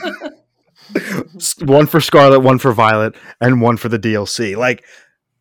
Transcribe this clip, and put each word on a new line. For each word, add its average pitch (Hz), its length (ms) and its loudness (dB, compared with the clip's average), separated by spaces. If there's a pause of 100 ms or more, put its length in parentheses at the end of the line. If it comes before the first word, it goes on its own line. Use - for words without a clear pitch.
(1400)
S-, - 260 -8
one 147 240 4
for 160 140 0
Scarlet, 139 400 6
one 131 180 2
for 127 140 -2
Violet, 110 420 0 (260)
and 123 200 0
one 117 160 0
for 117 120 -10
the 110 100 -4
D 107 160 -4
L 101 120 -4
C. 104 300 -6
Like, 123 280 -4 (560)